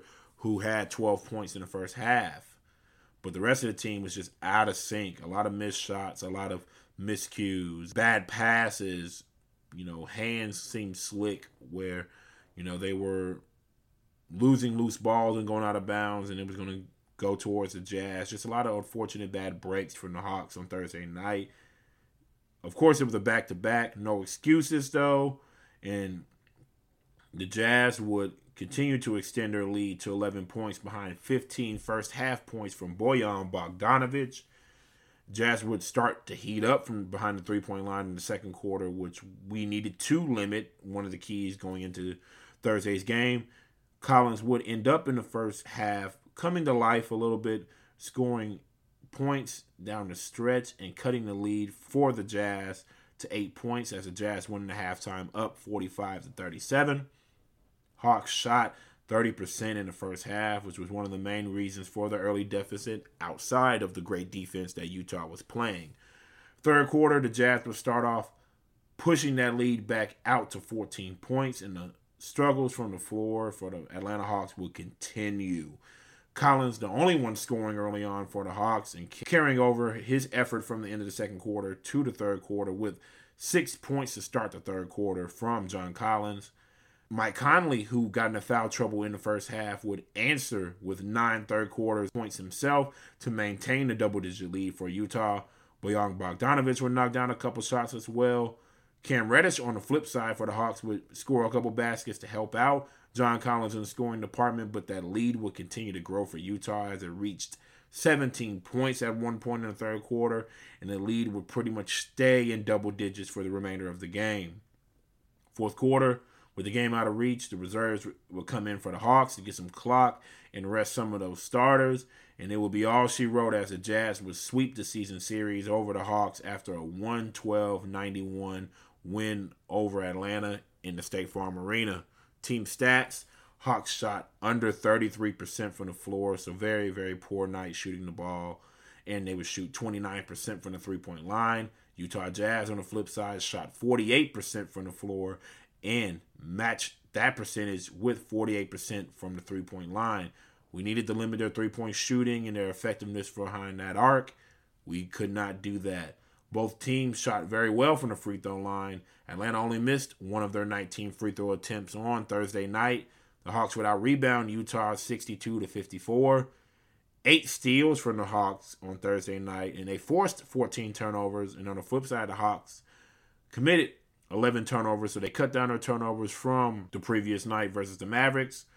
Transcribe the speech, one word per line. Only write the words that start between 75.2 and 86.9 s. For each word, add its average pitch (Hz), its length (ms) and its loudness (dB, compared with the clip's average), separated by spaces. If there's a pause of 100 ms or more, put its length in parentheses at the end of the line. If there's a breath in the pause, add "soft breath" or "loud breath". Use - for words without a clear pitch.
Collins, 131 440 4
the 110 100 -4
only 160 260 4
one 117 220 0
scoring 107 400 -2
early 104 260 -2
on 101 240 -4
for 101 160 -6
the 92 100 -6
Hawks 104 420 0
and 87 160 -12
ca-, - 160 -12
carrying 147 320 6
over 120 340 6
his 127 400 0
effort 120 320 2
from 110 160 -4
the 104 80 -6
end 107 140 -6
of 101 40 -6
the 98 60 -8
second 101 280 -6
quarter 101 340 -4
to - 280 -2
the 127 80 0
third 101 300 0
quarter 101 320 -2
with 98 260 -2 (380 loud breath)
six - 400 0
points 139 380 -4
to 101 80 -10
start 110 300 -2
the 92 80 -12
third 92 280 -6
quarter 92 400 -2
from 113 400 -2
John 92 240 -6
Collins. 104 600 -2 (580 soft breath)